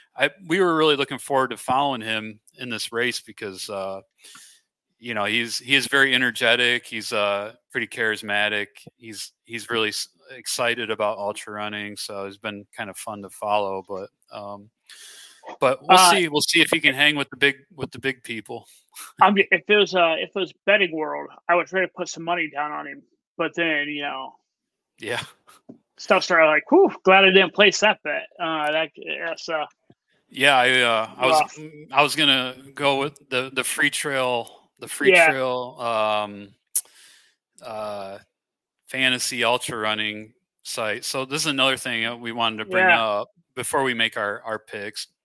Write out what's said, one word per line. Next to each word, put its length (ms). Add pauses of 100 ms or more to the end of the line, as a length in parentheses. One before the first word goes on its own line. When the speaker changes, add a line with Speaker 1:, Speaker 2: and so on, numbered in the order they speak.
(180)
Speaker 1:
I, 140 (160)
we 120
were 160
really 220
looking 220
forward 320
to 60
following 440
him 380 (180)
in 120
this 220
race 300
because, 480
uh, 320 (1000)
you 140
know, 120
he's, 320
he 180
is 120
very 260
energetic. 720
He's, 280
uh, 400 (180)
pretty 160
charismatic. 800 (300)
He's, 340 (140)
he's 240
really 200
s-, 200 (220)
excited 600
about 260
ultra 360
running, 440
so 280
it's 120
been 280 (100)
kind 140
of 80
fun 240
to 80
follow. 580
But, 220 (220)
um, 380 (880)
but 220
we'll 160
Speaker 2:
Uh, 140
Speaker 1:
see. 160
We'll 140
see 200
if 100
he 100
can 120
hang 220
with 140
the 80
big, 180 (180)
with 180
the 80
big 240
people. 440 (540)
Speaker 2:
I 100
mean, 200
if 160
it 80
was, 200
uh, 240
if 160
it 40
was 140 (120)
betting 300
world, 340 (180)
I 80
would 120
try 140
to 60
put 220
some 140
money 300
down 180
on 140
him. 160 (360)
But 180
then, 320
you 160
know, 320 (640)
Speaker 1:
Yeah. 220 (760)
Speaker 2:
stuff 260
started 240
like, 240
"Whew, 200 (120)
glad 220
I 60
didn't 240
place 240
that 240
bet." 240 (120)
Uh, 320
that, 240
yeah, 420
so 280 (640)
Speaker 1:
Yeah, 280
I, 240
uh, 360
I 100
was, 140
Speaker 2:
Rough. 180 (320)
Speaker 1:
I 120
was 120
gonna 400 (200)
go 240
with 300
the, 240
the 100
free 260
trail, 800 (100)
the 80
free 240
Speaker 2:
Yeah. 180
Speaker 1:
trail, 520
um, 680 (1120)
uh, 580 (680)
fantasy 560
ultra 340
running 560 (300)
site. 420
So 200
this 160
is 60
another 300
thing 260
that 160
we 120
wanted 260
to 80
bring 220
Speaker 2:
Yeah. 160
Speaker 1:
up 260 (260)
before 280
we 100
make 240
our, 260
our 160
picks. 480 (180)